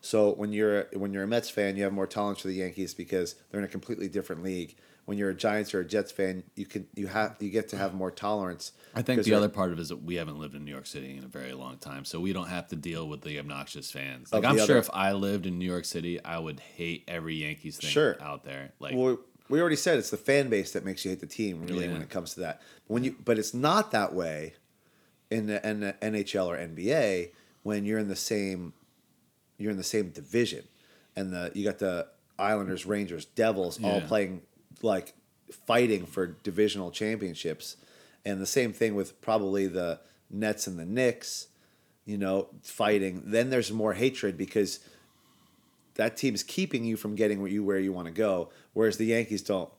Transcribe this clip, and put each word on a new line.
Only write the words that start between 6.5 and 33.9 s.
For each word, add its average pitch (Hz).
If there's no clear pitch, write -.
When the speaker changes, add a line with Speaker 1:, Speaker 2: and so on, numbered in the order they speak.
Speaker 1:
you 101
can, 95
you 98
have, 104
you 104
get 107
to 104
have 95
more 95
tolerance 98
Speaker 2:
I 120
think 123
Speaker 1:
'cause 107
Speaker 2:
the 107
Speaker 1:
they're 107
Speaker 2:
other 104
part 92
of 82
it 85
is 76
that -
we 85
haven't 78
lived 73
in 73
New 73
York 67
City 67
in 67
a 65
very 65
long 65
time, 69
so 82
we 95
don't 92
have 87
to -
deal 80
with 76
the 76
obnoxious 71
fans. 67
Speaker 1:
Of 107
Speaker 2:
Like, 120
I'm 110
Speaker 1:
the 110
Speaker 2:
sure 110
Speaker 1:
other -
Speaker 2:
if 107
I 98
lived 98
in 90
New 90
York 90
City, 85
I 82
would 80
hate -
every 82
Yankees 76
thing 76
Speaker 1:
Sure. 143
Speaker 2:
out 73
there. 69
Like, 131
Speaker 1:
Well, 127
we 147
already 165
said 160
it's 107
the 107
fan 139
base 101
that 95
makes 95
you 92
hate 92
the 85
team, 87
really, 90
Speaker 2:
Yeah. 87
Speaker 1:
when 80
it 76
comes 87
to 90
that. 80
When 117
you, 131
but 117
it's 107
not 160
that 104
way 80
in 110
the, 104
in 107
the 98
N 107
H 104
L 92
or 85
N 82
B 90
A 98
when 104
you're 110
in 107
the 92
same, 95
you're 104
in 98
the 92
same 104
division, 95
and 98
the, 87
you 101
got 98
the 90
Islanders, 95
Rangers, 92
Devils 98
all 101